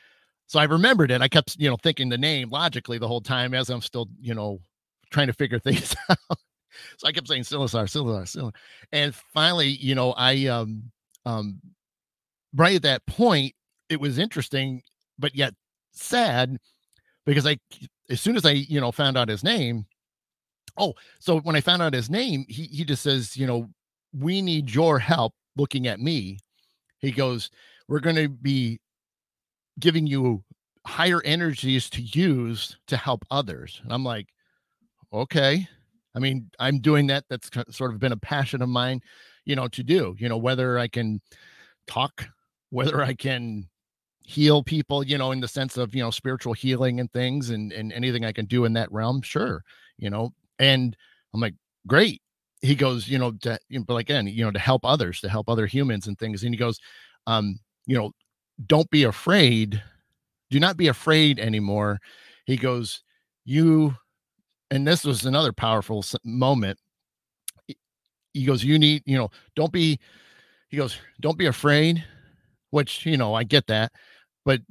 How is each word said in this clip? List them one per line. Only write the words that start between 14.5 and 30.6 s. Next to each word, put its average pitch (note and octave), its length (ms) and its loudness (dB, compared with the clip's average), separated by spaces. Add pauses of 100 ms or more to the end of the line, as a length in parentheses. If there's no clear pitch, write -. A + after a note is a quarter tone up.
but C3+ 160 -4
yet C3+ 180 -2 (400)
sad, B2+ 640 0 (680)
because C#3+ 220 2
I, D3 100 2 (520)
as A#2+ 120 -2
soon A#3 160 2
as - 80 0
I, D3+ 60 8
you C#3+ 300 0
know, A#2+ 100 0
found C3+ 260 0
out A#2 120 0
his G#2 140 -4
name, B2 420 -2 (920)
oh, E3 180 0 (240)
so E3 220 2
when D#3+ 140 0
I D3 60 4
found F3 200 2
out D#3 120 0
his A#2+ 160 -2
name, F#3 400 -2
he, C3+ 160 -10
he D#3 200 -8
just C#3+ 180 -2
says, C3 340 -2
you C3 100 -2
know, A#2+ 220 -2 (440)
"We E3 280 -2
need D3+ 320 -2
your D3+ 260 4
help A#2 340 0 (240)
looking C3+ 300 -2
at G#2 140 -4
me." G#2 380 -4 (600)
He C#3 120 -2
goes, B2 400 -2 (380)
"We're D3 120 -2
gonna D#3+ 280 0
be B2+ 500 -2 (1000)
giving D#3+ 280 -2
you B2+ 360 -2 (420)